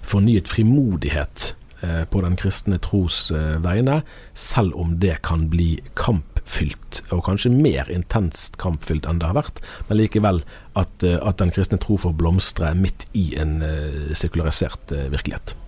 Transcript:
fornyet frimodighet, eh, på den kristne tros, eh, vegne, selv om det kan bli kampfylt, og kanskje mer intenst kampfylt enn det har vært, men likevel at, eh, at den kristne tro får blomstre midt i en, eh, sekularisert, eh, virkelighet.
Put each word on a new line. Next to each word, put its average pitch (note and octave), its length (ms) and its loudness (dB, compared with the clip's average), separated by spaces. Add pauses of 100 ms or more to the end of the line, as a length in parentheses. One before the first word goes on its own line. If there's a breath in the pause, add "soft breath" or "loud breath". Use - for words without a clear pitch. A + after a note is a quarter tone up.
fornyet G2+ 480 4
frimodighet, A2 1040 2 (300)
eh, E2 240 -2
på G2 160 0
den F2+ 140 2
kristne F#2+ 440 -2
tros, - 500 0
eh, D#2 300 0
vegne, A#2+ 420 2 (320 loud breath)
selv G2+ 400 0
om E2+ 240 0
det F2 220 2
kan D#2+ 300 0
bli E2+ 300 2 (140)
kampfylt, - 1160 -2
og F2 140 0
kanskje G2+ 280 0
mer B2 380 4
intenst F2+ 680 -2
kampfylt D#2+ 480 -2
enn E2 140 0
det E2+ 100 -2
har F2+ 60 0
vært, - 260 -2 (300 loud breath)
men G#2+ 80 4
likevel G#2 440 2 (340 loud breath)
at, - 280 -2
eh, F2 160 4
at G2+ 160 0
den F2+ 140 2
kristne F#2+ 280 0
tro G2+ 200 0
får F2 180 0
blomstre E2 580 2
midt F#2+ 380 0
i D#2+ 240 0
en, D#2 260 0
eh, D2+ 520 -4
sekularisert, - 800 -2
eh, C#2 180 -4
virkelighet. - 460 -6 (120)